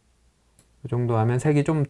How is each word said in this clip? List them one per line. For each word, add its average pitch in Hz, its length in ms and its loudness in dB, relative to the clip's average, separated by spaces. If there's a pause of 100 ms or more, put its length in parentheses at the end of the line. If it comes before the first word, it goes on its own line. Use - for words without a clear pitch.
(840)
이 127 40 -14
정도 120 300 -2
하면 110 220 2
색이 147 260 0
좀 156 240 0